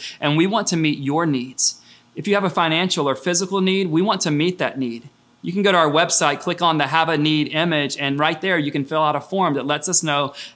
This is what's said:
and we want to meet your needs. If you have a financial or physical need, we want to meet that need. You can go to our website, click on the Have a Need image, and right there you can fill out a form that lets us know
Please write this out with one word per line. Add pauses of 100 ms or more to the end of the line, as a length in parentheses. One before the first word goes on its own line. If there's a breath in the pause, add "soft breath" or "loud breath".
(200 loud breath)
and
we
want
to
meet
your
needs. (360 loud breath)
If
you
have
a
financial
or
physical
need,
we
want
to
meet
that
need. (320)
You
can
go
to
our
website,
click
on
the
Have
a
Need
image,
and
right
there
you
can
fill
out
a
form
that
lets
us
know (220 loud breath)